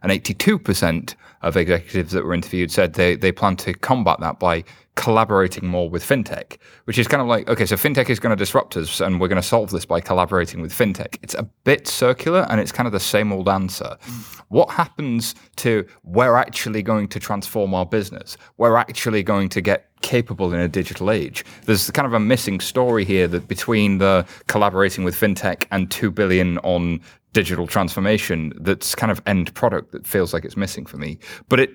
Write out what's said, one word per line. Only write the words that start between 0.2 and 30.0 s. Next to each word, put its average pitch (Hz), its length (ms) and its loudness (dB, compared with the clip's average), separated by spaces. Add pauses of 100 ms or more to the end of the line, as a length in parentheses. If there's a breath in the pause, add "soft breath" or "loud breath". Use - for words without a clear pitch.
percent 85 560 -2 (260 soft breath)
of 85 160 -2
executives 85 540 0
that 92 120 0
were 87 120 -2
interviewed 87 340 -2
said 90 240 2
they, 90 220 4
they 95 160 2
plan 95 240 0
to 90 180 -6
combat 107 460 0
that 80 200 -6
by 85 240 0 (320 loud breath)
collaborating 104 680 2
more 90 240 -2
with 85 140 -6
fintech, - 540 -4 (260 soft breath)
which 120 160 -2
is 113 80 2
kind 143 140 2
of 120 60 -2
like, 117 200 0
okay, 107 180 0
so 104 100 0
fintech 131 340 2
is 120 100 0
gonna 113 160 0
disrupt 98 400 0
us 80 240 -4
and 92 200 0
we're 92 100 2
gonna 92 120 2
solve 107 300 0
this 90 140 -4
by 85 160 0
collaborating 90 600 0
with 80 100 -8
fintech. - 520 -2
It's - 100 -12
a - 100 -6 (200)
bit 139 240 2
circular 160 600 2
and 113 100 2
it's - 140 -4
kind 123 120 -2
of 110 80 -2
the 98 60 -2
same 104 320 2
old 95 160 -2
answer. 95 500 -2 (520 loud breath)
What 117 200 4
happens 127 640 -2 (220 soft breath)
to 110 320 0 (160 soft breath)
we're 117 320 4
actually 110 480 0
going 107 240 0
to 101 120 -10
transform 101 540 -2
our 92 120 0
business? - 520 -4 (200 soft breath)
We're 117 180 4
actually 110 480 0
going 98 260 0
to 95 120 -2
get 98 280 0 (120)
capable 98 520 -2
in 85 60 0
a 87 80 2
digital 92 420 -2
age. 90 360 -2 (200 loud breath)
There's 104 240 2
kind 143 160 0
of 120 80 0
a 117 60 4
missing 107 400 0
story 117 460 0
here 92 240 4
that 87 180 -4
between 104 500 0
the 95 300 4 (200 loud breath)
collaborating 98 580 2
with 90 100 -2
fintech 98 560 -2
and 95 180 0
two 104 220 -2
billion 92 480 2
on 87 400 0 (340 loud breath)
digital 87 320 0
transformation, 92 920 0
that's 90 360 -2
kind 113 160 0
of 98 160 -2
end 92 280 0
product 101 400 -2
that - 120 -14